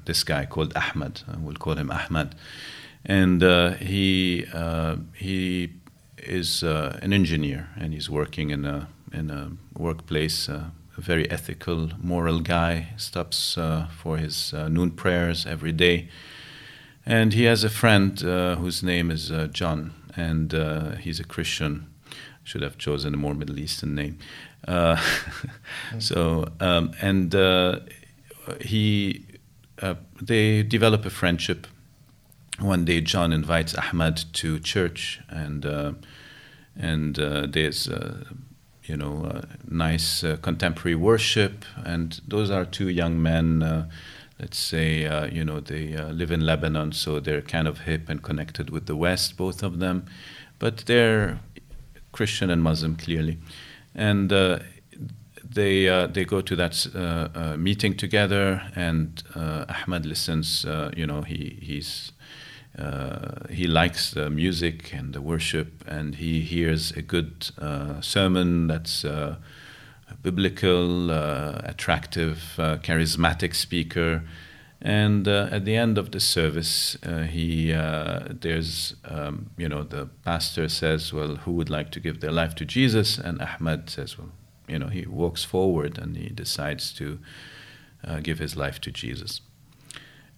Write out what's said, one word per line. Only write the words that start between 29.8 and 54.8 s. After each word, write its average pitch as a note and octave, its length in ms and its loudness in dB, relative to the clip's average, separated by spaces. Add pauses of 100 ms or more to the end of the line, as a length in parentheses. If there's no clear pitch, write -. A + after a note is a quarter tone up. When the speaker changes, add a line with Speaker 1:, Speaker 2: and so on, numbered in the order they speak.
Speaker 1:
uh, F#2 140 -2 (260)
they G#2+ 420 6
develop G#2+ 420 4
a F#2 40 -6
friendship. - 580 0 (920)
One F#2 260 2
day, E2 160 4
John E2+ 320 2
invites D#2+ 420 2
Ahmad D#2+ 480 0 (100)
to D#2 260 -2
church, - 600 -2 (100)
and, D2 360 -6
uh, D3 280 -2 (840)
and, D#2 420 0
uh, D2 280 0
there's, D2+ 420 0
uh, - 340 -6 (640)
you D#2 100 -6
know, D2 300 -4
uh, D#2+ 160 -6 (260)
nice, E2 560 2
uh, D#2 140 0
contemporary E2 580 0
worship, G#2 680 4 (200)
and E2+ 420 -4
those G#2 220 0
are F#2 160 2
two F#2 220 -2
young E2+ 340 2
men, E2 420 4
uh, D#2+ 260 0 (500)
let's - 180 -8
say, D#2+ 480 0
uh, D2+ 220 -2
you D#2+ 160 -4
know, D#2 160 -2
they, D#2 360 -6
uh, D#2 160 -6
live D#2+ 200 -2
in D#2+ 140 2
Lebanon, D#2 480 2
so D2+ 260 -2
they're D2 220 -2
kind D#2+ 260 0
of D#2 120 -4
hip D#2+ 300 -4
and D2+ 140 -6
connected D2+ 460 -6
with D#2 160 -6
the D#2 100 -4
West, F2 420 0
both F#2 260 -4
of F2 160 -2
them, F2+ 260 0 (540)
but A2+ 260 -2
they're A2+ 540 4 (720)
Christian G2+ 360 0
and E2+ 140 4
Muslim, D#2+ 320 2
clearly. D#2+ 440 -2 (560)
And, G2+ 380 4
uh, F#2 260 6 (840)